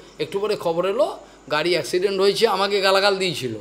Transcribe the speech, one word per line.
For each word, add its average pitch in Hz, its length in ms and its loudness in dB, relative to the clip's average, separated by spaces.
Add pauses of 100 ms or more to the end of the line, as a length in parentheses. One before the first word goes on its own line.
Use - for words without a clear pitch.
(200)
একটু 156 200 -6
পরে 208 160 -2
খবর 170 300 -2
এলো, 277 340 -2 (320)
গাড়ি 156 200 0
অ্যাক্সিডেন্ট 185 500 0
হয়েছে, 202 260 2
আমাকে 196 340 0
গালাগাল 196 360 4
দিয়েছিল। 131 440 -4